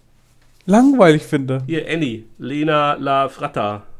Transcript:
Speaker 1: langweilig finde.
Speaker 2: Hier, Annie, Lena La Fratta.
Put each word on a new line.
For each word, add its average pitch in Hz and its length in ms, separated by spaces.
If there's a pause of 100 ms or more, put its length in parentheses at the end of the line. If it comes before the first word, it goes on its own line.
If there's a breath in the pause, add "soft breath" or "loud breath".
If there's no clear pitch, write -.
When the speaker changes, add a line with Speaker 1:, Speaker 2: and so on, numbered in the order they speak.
(640)
Speaker 1:
langweilig 202 560
finde. 135 460
Speaker 2:
Hier, 160 200
Annie, 131 360 (160)
Lena 147 560
La 139 340
Fratta. 107 540 (160)